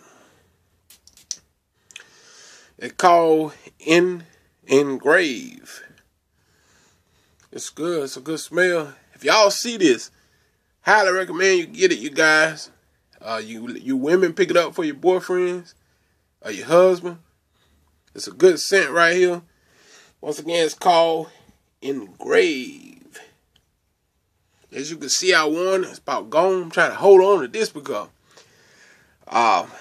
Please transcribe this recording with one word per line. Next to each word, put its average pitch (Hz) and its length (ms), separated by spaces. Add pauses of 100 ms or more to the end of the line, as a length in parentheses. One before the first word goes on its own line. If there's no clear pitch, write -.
(2750)
It's - 160
called 165 600 (320)
En-, 175 380 (420)
Engrave. 135 1160 (1700)
It's - 200
good. 160 340
It's 135 120
a 135 40
good 151 200
smell. 165 540 (200)
If - 100
y'all 202 260
see 233 260
this, 143 340 (760)
highly 196 280
recommend 185 460
you 165 80
get 180 260
it, 127 60
you 135 120
guys. 156 600 (520)
Uh, 110 200
you, 113 280
you 127 260
women 165 380
pick 175 160
it 175 60
up 160 180
for 180 100
your 147 100
boyfriends 180 800 (680)
or 110 80
your 101 160
husband. 175 520 (960)
It's 104 140
a 95 40
good 160 280
scent 185 300
right 170 260
here. 175 260 (800)
Once 147 180
again, 165 260
it's 151 100
called 165 540 (520)
Engrave. 127 1400 (1500)
As 143 180
you 165 60
can 143 120
see, 185 240
I 160 120
won. 180 400
It's - 140
about 110 300
gone. 180 360
I'm 165 60
trying 165 200
to 107 60
hold 185 260
on 190 200
to 123 60
this 214 220
because, 139 380 (1200)
uh, 107 380 (140)